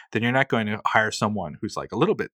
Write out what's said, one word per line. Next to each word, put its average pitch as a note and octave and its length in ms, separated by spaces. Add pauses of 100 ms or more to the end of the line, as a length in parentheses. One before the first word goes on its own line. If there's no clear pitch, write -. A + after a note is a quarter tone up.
(120)
then A2 120
you're A#2+ 80
not C3+ 160
going A2+ 200
to G#2+ 200
hire A2 240
someone G2+ 500
who's, - 140
like, C#2 160
a F#2+ 60
little F3 180
bit - 180